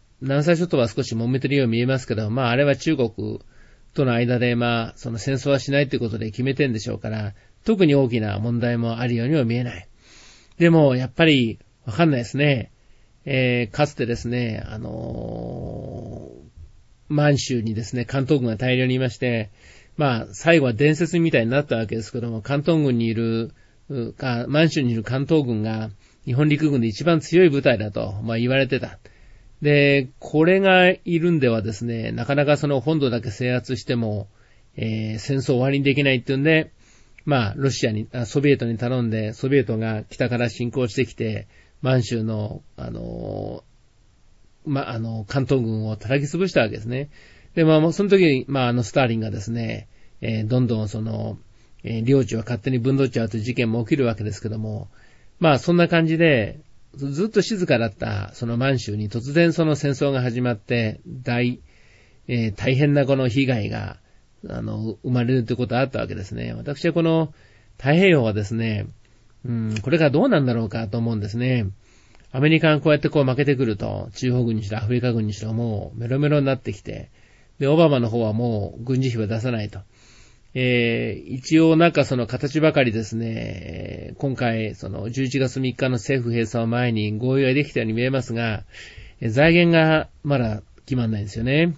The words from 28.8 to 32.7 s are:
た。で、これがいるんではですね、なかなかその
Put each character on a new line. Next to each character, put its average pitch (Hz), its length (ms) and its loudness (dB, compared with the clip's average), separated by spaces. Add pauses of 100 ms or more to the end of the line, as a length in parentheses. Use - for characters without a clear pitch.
た。 117 180 -14 (640)
で、 143 560 4
こ - 260 2
れ 185 160 6
が 185 280 6
い 185 160 2
る 170 280 2
ん 160 80 2
で 127 80 4
は 113 140 2
で 107 100 -4
す 104 120 -8
ね、 113 280 -4
な 113 140 -4
か 139 80 0
な 143 100 4
か 143 120 4
そ 147 100 -2
の 143 140 2